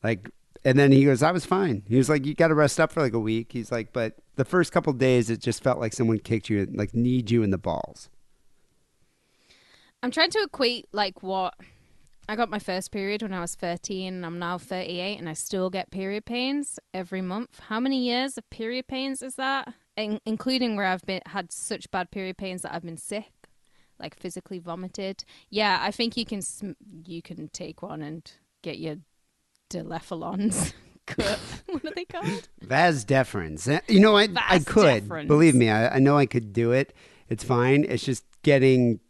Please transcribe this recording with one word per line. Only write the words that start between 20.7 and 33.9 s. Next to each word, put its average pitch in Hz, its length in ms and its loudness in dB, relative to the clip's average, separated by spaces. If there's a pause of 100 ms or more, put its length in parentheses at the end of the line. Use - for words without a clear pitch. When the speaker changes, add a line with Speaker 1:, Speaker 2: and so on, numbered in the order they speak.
Speaker 2:
where 202 100 -2
I've 185 200 -2
been, 190 200 -4
had 185 240 -8
such - 400 -10
bad 180 200 -4
period 185 260 -8
pains 185 260 -8
that - 120 -10
I've 170 100 -8
been 165 140 -12
sick, - 340 -10 (680)
like, - 200 -14
physically 185 400 -12
vomited. 180 680 -10 (240)
Yeah, 202 320 2
I 196 100 -2
think 233 280 -4
you 233 80 -6
can 196 160 -8
sm-, - 300 -10 (340)
you 170 160 -12
can 156 260 -14
take - 320 -16
one 156 220 -10
and 156 280 -12 (320)
get 160 160 -10
your 156 180 -8 (720)
Delefalons 170 1040 -4 (160)
<laughs> - 160 -20
cut. - 320 -4 (280)
What 349 200 -6
are 311 80 -8
they 359 100 -10
called? 403 440 -8 (120)
Speaker 1:
Vas 139 460 2
deferens. 107 680 0
Uh, 165 140 0
you 214 120 8